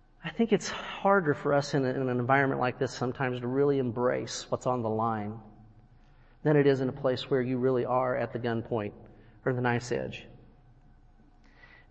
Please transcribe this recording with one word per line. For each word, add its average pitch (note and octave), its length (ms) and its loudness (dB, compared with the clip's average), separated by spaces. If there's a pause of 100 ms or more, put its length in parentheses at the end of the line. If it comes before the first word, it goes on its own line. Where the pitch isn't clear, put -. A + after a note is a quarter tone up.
(240)
I D#3+ 60 -6
think A3+ 220 2
it's - 180 0
harder F#3+ 640 0
for C#3+ 180 -2
us C#3+ 220 2
in, C#3 100 2
a, B2+ 40 0
in C3 200 -2
an B2 120 0
environment C3+ 400 2
like B2 180 -2
this B2+ 140 -2
sometimes B2 480 -4
to B2 80 -6
really C#3 300 2
embrace B2 720 -2
what's - 160 -4
on B2+ 160 0
the A2 60 -2
line A2 520 -2 (1040)
than D3+ 140 4
it C#3+ 100 6
is C3+ 140 4
in C3 80 0
a B2 40 -4
place B2+ 360 -2
where C3 140 2
you B2 160 -2
really B2 260 2
are B2+ 320 0
at A#2+ 160 -4
the A#2+ 60 -6
gunpoint A2+ 540 -2 (520)
or C3 80 2
the B2 80 -2
knife's A#2+ 300 0
edge. - 360 -6 (1600)